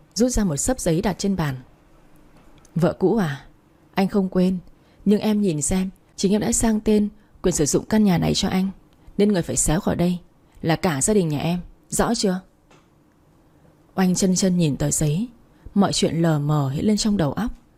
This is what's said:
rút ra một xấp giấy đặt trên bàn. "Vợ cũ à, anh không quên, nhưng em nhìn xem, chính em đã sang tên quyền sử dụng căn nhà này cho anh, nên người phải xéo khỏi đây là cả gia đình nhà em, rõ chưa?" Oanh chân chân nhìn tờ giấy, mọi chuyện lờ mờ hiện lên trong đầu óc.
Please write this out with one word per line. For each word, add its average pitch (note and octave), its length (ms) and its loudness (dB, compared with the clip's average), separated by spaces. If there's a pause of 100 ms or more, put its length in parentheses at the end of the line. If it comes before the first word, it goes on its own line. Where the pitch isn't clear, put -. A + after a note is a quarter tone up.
(140)
rút B3 160 2
ra A3 140 0
một D#3 120 -2
xấp - 240 -2
giấy E3 220 0
đặt F#3+ 160 -4
trên G3+ 180 -2
bàn. D3 180 -2 (1200)
"Vợ E3 240 0
cũ F#3+ 180 2
à, D#3 300 -4 (480)
anh G3 140 0
không F#3+ 200 0
quên, F#3 300 0 (460)
nhưng G3+ 160 4
em G#3+ 200 0
nhìn D#3+ 220 0
xem, F#3+ 280 -2 (260)
chính F#3+ 160 0
em G#3 80 2
đã A#3+ 120 -2
sang A3 280 2
tên G#3+ 280 2 (340)
quyền F3+ 120 0
sử D3+ 120 0
dụng - 180 0
căn G#3+ 200 2
nhà F3+ 140 4
này D#3 160 0
cho F#3+ 140 -2
anh, F#3+ 220 -2 (480)
nên G#3 140 4
người F3 100 0
phải B2+ 140 -6
xéo D#3 240 0
khỏi G#3 160 -2
đây F3 220 0 (440)
là D#3+ 140 0
cả D3 260 -2
gia G#3+ 120 2
đình F3+ 140 2
nhà D3 100 -2
em, F3 220 -2 (280)
rõ G3 260 -2
chưa?" F#3 260 -2 (1500)
Oanh F#3 200 2
chân F#3 220 2
chân F3+ 220 2
nhìn D3+ 180 2
tờ C#3+ 140 -2
giấy, D#3+ 380 -2 (460)
mọi G3 180 2
chuyện E3 300 0
lờ D#3+ 160 2
mờ C#3+ 320 0
hiện D3+ 160 -2
lên G#3+ 100 2
trong G#3 200 0
đầu D#3+ 160 0
óc. A#3 200 -4 (240)